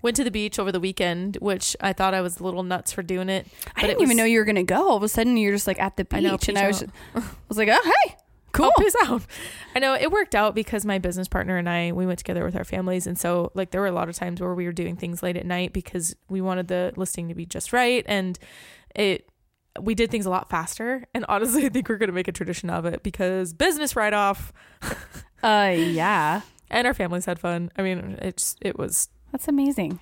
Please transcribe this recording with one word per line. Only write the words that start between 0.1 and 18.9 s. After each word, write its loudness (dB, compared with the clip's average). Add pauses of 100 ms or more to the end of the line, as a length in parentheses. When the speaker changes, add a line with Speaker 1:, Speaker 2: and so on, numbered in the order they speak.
Speaker 1:
to 2
the 0
beach -2
over 0
the 0
weekend, -2
which -2
I -2
thought 2
I 0
was -4
a -12
little -4
nuts -4
for -6
doing -4
it. -2 (300)
Speaker 2:
I -2
Speaker 1:
But 2
it 2
Speaker 2:
didn't 2
even 6
Speaker 1:
was 6
Speaker 2:
know 4
you 6
were 2
gonna 2
go. 2
All 4
of 0
a 0
sudden, 2
you're 2
just, -2
like, -2
at -2
the -2
Speaker 1:
I 0
know, 4
Speaker 2:
beach, -2
and 0
Speaker 1:
peace 2
Speaker 2:
I 4
was, 0
Speaker 1:
out. -10 (260)
Speaker 2:
I -4 (280)
was -4
like, 2
"Oh, 6 (120)
hey. -8 (360)
Cool." 8
Speaker 1:
Oh, 8
peace 6 (100)
out. 0 (540)
I 2
know 4
it 2
worked 2
out 4
because -2
my 2
business -2
partner 0
and 0
I, 0
we 0
went -2
together -4
with -2
our -2
families. -2
And -4
so, 0
like, -4
there -2
were 0
a 0
lot -2
of -10
times -6
where -4
we -4
were -4
doing -4
things -8
late -4
at -8
night -4
because -6 (140)
we -4
wanted -2
the -2
listing -6
to -8
be -10
just -8
right. 2
And -2 (560)